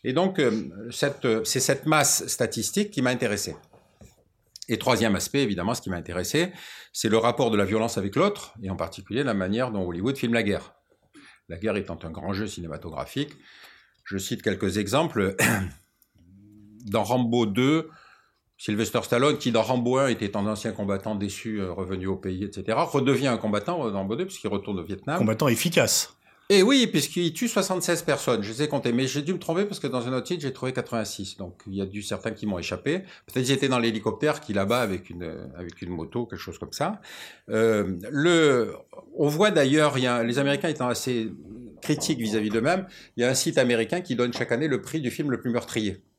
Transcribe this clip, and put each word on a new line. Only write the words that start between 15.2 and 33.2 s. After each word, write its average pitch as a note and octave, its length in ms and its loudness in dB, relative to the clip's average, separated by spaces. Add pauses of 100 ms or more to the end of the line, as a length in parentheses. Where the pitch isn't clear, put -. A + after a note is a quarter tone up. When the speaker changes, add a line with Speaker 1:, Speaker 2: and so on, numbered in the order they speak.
Speaker 1:
<clears throat> - 760 -20
Dans G#2+ 160 2
Rambo A#2+ 440 4
deux, C#3 420 2 (680)
Sylvester G#2+ 440 0
Stallone, C#3+ 360 4
qui B2+ 120 0
dans A2+ 120 4
Rambo B2 360 2
un C#3 80 4
était G#2+ 300 -2
un G2+ 100 0
ancien G#2+ 240 -2
combattant G2 460 -4
déçu, G#2 440 -4
euh, F#2 120 -4
revenu F#2 340 -6
au F#2+ 100 -2
pays, F#2+ 280 -4
et G2 80 -8
cetera, A2+ 320 0
redevient C3+ 420 2
un A#2 120 2
combattant, A2+ 460 -2
euh, A2 60 -2
dans G2 80 -2
Rambo G2 160 -2
deux, F3+ 120 -4
puisqu'il - 220 -8
retourne G2 300 -4
au E2 60 -6
Vietnam. A#2 340 -4
Speaker 2:
Combattant A2 300 4
efficace. - 680 2 (380)
Speaker 1:
Et F#3+ 120 8
oui, B3+ 240 6
puisqu'il E3+ 440 0
tue A#3+ 140 -4
soixante-seize F#3 560 0
personnes, B2+ 400 2
je G2+ 80 -6
les B2+ 140 -2
ai D3 40 -2
comptées, B2+ 240 0
mais C3 140 2
j'ai C#3+ 160 -2
dû D#3+ 100 -2
me F3 60 -2
tromper F#3 280 0
parce G3 120 -8
que - 80 -6
dans B2 220 -2
un C3 40 -2
autre B2+ 140 -2
titre, F3+ 160 -4
j'ai C3+ 100 -4
trouvé B2+ 200 -6
quatre-vingt-six. A2 640 -6
Donc, F2+ 320 -12
il F#2+ 80 -6
y G2 40 -2
a F#2+ 60 -2
dû G2+ 160 -10
certains G#2+ 300 -6
qui - 120 -10
m'ont G2 140 -2
échappé. C3+ 400 -4
Peut-être - 460 -6